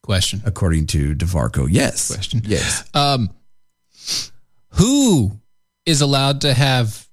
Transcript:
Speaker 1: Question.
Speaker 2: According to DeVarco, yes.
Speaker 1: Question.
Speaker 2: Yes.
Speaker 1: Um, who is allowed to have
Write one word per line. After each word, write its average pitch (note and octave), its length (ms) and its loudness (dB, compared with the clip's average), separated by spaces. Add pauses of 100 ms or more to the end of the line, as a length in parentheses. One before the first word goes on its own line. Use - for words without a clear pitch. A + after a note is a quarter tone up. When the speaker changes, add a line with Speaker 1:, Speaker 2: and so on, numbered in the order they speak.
Speaker 1:
Question. F#2+ 420 -2
Speaker 2:
According E2 420 0
to D2 280 0
DeVarco, C#2 540 0
yes. - 440 0
Speaker 1:
Question. A2 320 -4
Speaker 2:
Yes. - 380 -2 (100)
Speaker 1:
Um, C#3 360 0 (1400)
who G3+ 600 4 (540)
is D3 160 2
allowed C#3 400 0
to C#3+ 120 2
have B2+ 600 0